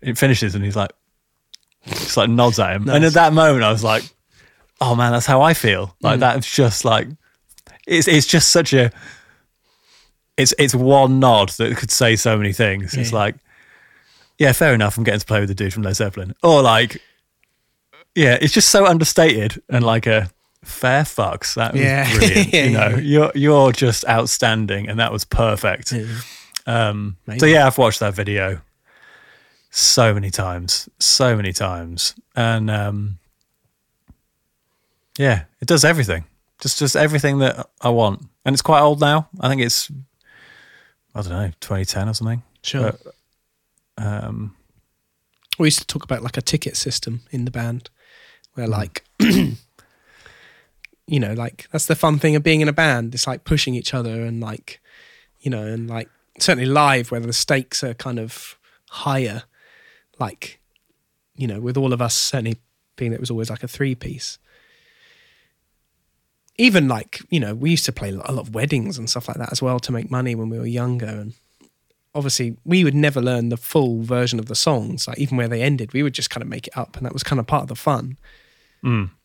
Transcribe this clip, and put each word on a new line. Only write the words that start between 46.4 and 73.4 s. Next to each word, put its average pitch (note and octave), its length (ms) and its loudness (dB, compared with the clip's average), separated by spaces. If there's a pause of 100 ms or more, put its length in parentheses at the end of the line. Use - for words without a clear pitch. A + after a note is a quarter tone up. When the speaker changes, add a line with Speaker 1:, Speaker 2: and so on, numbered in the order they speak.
Speaker 2:
ticket - 360 -6
system A#2+ 440 -8 (100)
in B2 140 -6
the B2 60 -8
band A#2 380 -8 (640)
where, A#2+ 140 -8
Speaker 1:
Mm. A2 40 -4
Speaker 2:
like, G#2 320 -6 (160)
<clears throat> - 0 - (1900)
you D3+ 120 0
know, G#2+ 140 -4
like, A#2 380 -10
that's D3+ 160 -4
the D#3+ 80 2
fun D3+ 240 2
thing D3+ 160 2
of D3+ 80 0
being D#3 180 4
in D3+ 80 2
a C#3+ 40 -2
band. B2+ 400 0
It's, B2 140 -4
like, B2+ 160 -8
pushing C#3+ 320 -2
each - 180 -8
other A#2 300 -6
and, A#2 160 -6
like, A2 400 -12 (600)
you C3+ 100 -6
know, A2 120 -6
and, A2+ 260 -8
like, A2+ 200 -12 (300)
certainly B2+ 300 0
live C3+ 420 2
where A#2+ 80 -6
the A#2 140 -8
stakes - 500 -4
are B2 100 -8
kind A#2+ 240 -10
of - 400 -14 (320)
higher, B2+ 540 -6 (760)
like, - 400 -10 (760)
you C3+ 120 -8
know, G#2+ 120 -8
with B2 180 -6
all C3+ 160 0
of A#2+ 80 -4
us A#2 140 -2
certainly A2+ 420 -4 (380)
being A#2 160 -6
that A2+ 60 -8
it - 20 -12
was B2 100 -8
always, A2+ 220 -6
like, G#2+ 120 -12
a - 40 -12
three C3+ 260 -4
piece. - 460 -12 (2250)
Even, F#3+ 300 4
like, A#2+ 320 -6 (100)
you E3+ 100 0
know, G#2+ 160 -4
we C#3 160 -2
used D#3+ 140 0
to - 60 -4
play G#2 200 -8
a G2 40 -8
lot - 140 -10
of A#2+ 240 -8
weddings C3+ 460 -4
and A2+ 100 -10
stuff - 180 -6
like A#2+ 100 -10
that A#2 140 -8
as - 100 -6
well B2+ 180 -2
to - 120 -10
make A2+ 200 -6
money B2+ 240 -4
when A2 140 -6
we A2+ 100 -8
were A#2 80 -8
younger. A#2+ 400 -4
And G#2+ 260 -12 (800)
obviously C3 500 -4
we F3+ 200 2
would C#3+ 100 2
never D3 260 0
learn A#2+ 300 -2